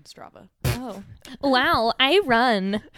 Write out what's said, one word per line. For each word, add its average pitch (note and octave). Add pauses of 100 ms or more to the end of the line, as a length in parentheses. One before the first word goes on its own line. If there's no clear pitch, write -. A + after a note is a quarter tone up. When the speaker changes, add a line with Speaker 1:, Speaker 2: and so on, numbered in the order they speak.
Speaker 1:
Strava. - (160)
Speaker 2:
Oh. A#3 (400)
Wow, C4
I D4
run. A3 (160)